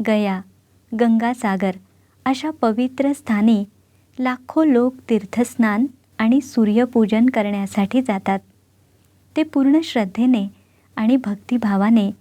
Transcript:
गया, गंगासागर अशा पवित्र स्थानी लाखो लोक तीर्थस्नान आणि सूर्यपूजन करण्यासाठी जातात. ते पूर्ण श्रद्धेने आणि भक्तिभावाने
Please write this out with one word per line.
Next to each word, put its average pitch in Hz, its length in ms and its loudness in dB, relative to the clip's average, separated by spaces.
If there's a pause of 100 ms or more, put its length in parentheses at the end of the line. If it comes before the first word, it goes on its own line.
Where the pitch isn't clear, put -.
गया, 208 340 0 (600)
गंगासागर 226 720 0 (540)
अशा 269 260 -2
पवित्र 254 640 -2
स्थानी 214 520 0 (540)
लाखो 254 460 -2
लोक 254 300 2 (160)
तीर्थस्नान 226 760 -2 (320)
आणि 233 220 2
सूर्यपूजन 226 840 0
करण्यासाठी 202 760 -2
जातात. 196 360 -2 (960)
ते 311 60 0
पूर्ण 285 420 2
श्रद्धेने 226 640 -2 (480)
आणि 233 200 2
भक्तिभावाने 208 920 0 (100)